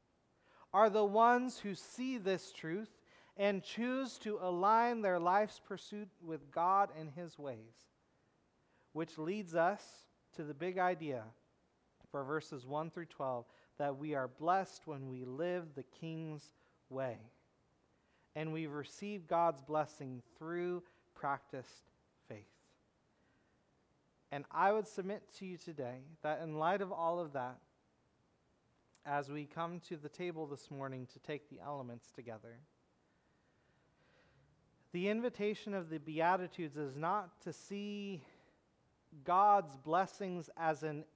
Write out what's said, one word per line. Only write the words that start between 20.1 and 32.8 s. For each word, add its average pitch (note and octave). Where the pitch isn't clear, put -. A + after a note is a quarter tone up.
through F3
practiced -
faith. G#2+
And C#3+
I F3+
would G#3+
submit G3
to G3
you F3+
today C3
that D3+
in D#3
light F3
of F#3+
all E3
of D#3
that, B2+
as C#3+
we D3
come E3+
to E3+
the D3
table D#3+
this C#3
morning C3+
to -
take D3
the C3
elements A#2+
together, A#2